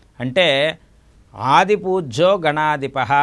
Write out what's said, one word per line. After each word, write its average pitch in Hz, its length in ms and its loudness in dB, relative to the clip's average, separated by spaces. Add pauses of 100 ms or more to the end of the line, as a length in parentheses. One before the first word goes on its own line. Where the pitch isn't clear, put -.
(200)
అంటే, 147 580 0 (560)
ఆది 160 420 2
పూజ్యో 180 720 0
గణాధిపః 147 680 -2 (100)